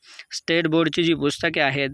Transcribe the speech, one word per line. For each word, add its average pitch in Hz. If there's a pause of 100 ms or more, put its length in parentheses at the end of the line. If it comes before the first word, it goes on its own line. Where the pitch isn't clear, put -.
(320)
स्टेट 165
बोर्डची 165
जी 165
पुस्तके 151
आहेत 139